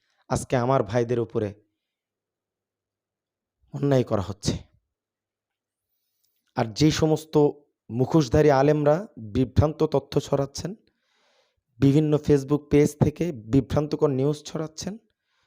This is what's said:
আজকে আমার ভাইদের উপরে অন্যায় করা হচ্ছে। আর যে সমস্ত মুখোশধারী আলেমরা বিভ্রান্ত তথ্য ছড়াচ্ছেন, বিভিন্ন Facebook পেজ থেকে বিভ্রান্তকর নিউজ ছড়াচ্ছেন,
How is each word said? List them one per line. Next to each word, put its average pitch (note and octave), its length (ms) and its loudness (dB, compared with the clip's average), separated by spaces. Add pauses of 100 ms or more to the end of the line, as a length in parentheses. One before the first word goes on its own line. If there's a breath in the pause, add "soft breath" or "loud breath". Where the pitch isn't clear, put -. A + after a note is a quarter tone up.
(280)
আজকে - 280 -4
আমার B2+ 260 2
ভাইদের A#2 380 -2
উপরে A2 340 -6 (2250)
অন্যায় C#3 320 0
করা G#2 180 -2
হচ্ছে। - 360 -6 (2000)
আর A#2+ 100 -2
যে A2+ 260 2
সমস্ত D3+ 580 0 (420)
মুখোশধারী C#3+ 600 2
আলেমরা D3 560 2 (100)
বিভ্রান্ত B2+ 680 -2
তথ্য C#3+ 380 -2
ছড়াচ্ছেন, C#3 540 -6 (1040)
বিভিন্ন D3 380 4
Facebook C#3+ 420 0
পেজ D3 400 2
থেকে D#3+ 340 -2
বিভ্রান্তকর C#3 760 -2
নিউজ C#3+ 380 -2
ছড়াচ্ছেন, D#3+ 540 -12 (480)